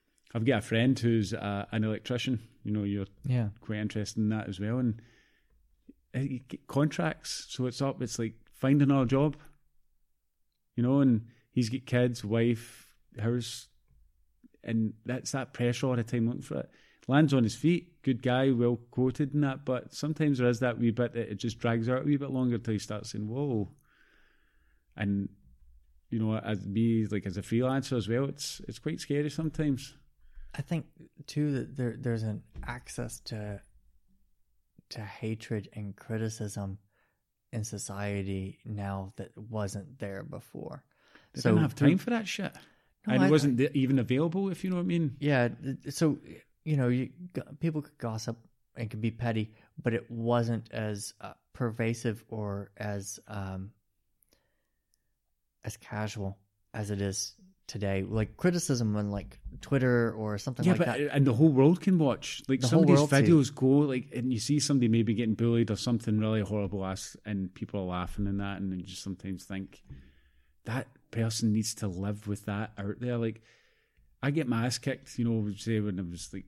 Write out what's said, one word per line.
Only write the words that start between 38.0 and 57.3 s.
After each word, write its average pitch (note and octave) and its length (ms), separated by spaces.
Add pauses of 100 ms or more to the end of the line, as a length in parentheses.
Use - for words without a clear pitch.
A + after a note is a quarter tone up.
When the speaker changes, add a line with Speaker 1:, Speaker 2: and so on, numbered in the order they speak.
Speaker 2:
now G2 520
that G#2 200
wasn't G#2 640
there G2 240
before. - 640 (480)
Speaker 1:
They C3 80
Speaker 2:
So - 100
Speaker 1:
didn't - 120
have A#2+ 140
time D3 220
Speaker 2:
per- - 60
Speaker 1:
for A#3 60
that A3+ 180
shit. - 240 (540)
Speaker 2:
No, B2+ 80
Speaker 1:
And C3 80
it C#3+ 40
Speaker 2:
I, C#3+ 40
Speaker 1:
wasn't C#3+ 300
Speaker 2:
I C3+ 40
Speaker 1:
th-, D3 100
even C3 240
available, E3 520
if E3+ 140
you F#3 60
know F3+ 60
what F3 60
I F3+ 40
mean. E3+ 340
Speaker 2:
Yeah, C3+ 280
th-, C3+ 460
so, D#3 240 (460)
you D3+ 120
know, B2+ 120
you B2 220 (240)
g-, - 80 (180)
people D#3 220
could - 160
gossip A2+ 380 (400)
and A2 140
could G#2+ 100
be A2+ 120
petty, A2 420 (280)
but A2+ 120
it - 160
wasn't A#2 640
as, G#2+ 480
uh, G2+ 140 (180)
pervasive A2+ 760
or G2+ 480
as, G2+ 520
um, F#2+ 420 (1900)
as A2 120
casual G#2 640 (360)
as G#2+ 160
it G2+ 100
is G2 340 (320)